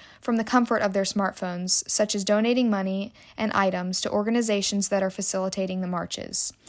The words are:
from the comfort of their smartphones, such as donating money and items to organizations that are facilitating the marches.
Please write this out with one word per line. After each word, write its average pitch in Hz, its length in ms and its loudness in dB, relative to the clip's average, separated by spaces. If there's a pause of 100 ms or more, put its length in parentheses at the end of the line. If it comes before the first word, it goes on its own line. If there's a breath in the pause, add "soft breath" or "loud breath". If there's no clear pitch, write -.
(200 loud breath)
from 233 160 -2
the 226 80 0
comfort 240 380 2
of 208 100 0
their 196 140 0
smartphones, 185 840 -2
such 214 240 2
as 202 120 -2
donating 233 440 4
money 196 440 -2 (240 loud breath)
and 220 160 -2
items 185 480 0
to - 100 -2
organizations 208 800 2
that 196 120 2
are 190 80 0
facilitating 190 720 -2
the 185 80 -4
marches. - 640 -4 (180 loud breath)